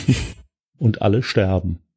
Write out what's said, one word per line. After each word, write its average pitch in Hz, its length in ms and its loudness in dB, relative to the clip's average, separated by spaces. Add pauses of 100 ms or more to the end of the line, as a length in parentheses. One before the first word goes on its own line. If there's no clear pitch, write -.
(240)
<laughs> - 540 -16
und 110 240 0
alle 107 220 2
sterben. 92 560 0 (180)